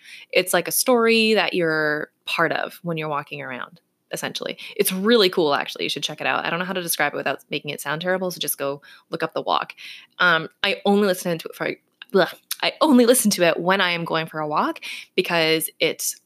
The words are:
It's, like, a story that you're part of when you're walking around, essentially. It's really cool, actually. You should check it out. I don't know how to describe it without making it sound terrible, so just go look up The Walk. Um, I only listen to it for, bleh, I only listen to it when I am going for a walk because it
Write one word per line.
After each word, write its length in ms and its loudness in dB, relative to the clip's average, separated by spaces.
It's, 240 2
like, 140 0
a 40 -4
story 640 4
that 180 2
you're 600 0
part 280 0
of 320 -4
when 120 -4
you're 120 -4
walking 340 -8
around, 380 -12
essentially. 460 -8
It's 160 0
really 360 4
cool, 260 2
actually. 300 -4
You 60 -2
should 140 -6
check 160 -8
it 80 -4
out. 160 0
I 60 -4
don't 100 -2
know 40 -4
how 80 -6
to 100 -4
describe 300 -2
it 40 -10
without 340 -4
making 220 -6
it 80 -8
sound 200 -6
terrible, 300 -2
so 80 -8
just 200 -6
go 220 -4
look 140 -4
up 100 -6
The 80 -2
Walk. 320 -2
Um, 280 4
I 220 0
only 240 4
listen 280 -2
to 120 -10
it 80 -16
for, 180 -4
bleh, 200 4
I 180 -2
only 260 6
listen 260 4
to 100 0
it 160 4
when 220 2
I 100 2
am 140 -2
going 220 -2
for 120 -10
a 80 -4
walk 340 -2
because 520 0
it 340 -2